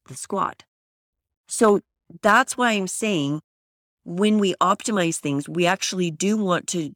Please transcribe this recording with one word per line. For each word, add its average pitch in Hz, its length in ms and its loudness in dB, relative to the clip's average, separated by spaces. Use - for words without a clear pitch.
the 135 80 -16
squat. - 500 -6
So 208 340 4
that's 220 360 4
why 247 140 2
I'm 196 160 -2
saying 156 540 -2
when 208 360 2
we 196 160 2
optimize 180 600 0
things, 143 300 -4
we 170 200 0
actually 180 420 -2
do 190 280 -2
want 185 300 0
to 156 280 -6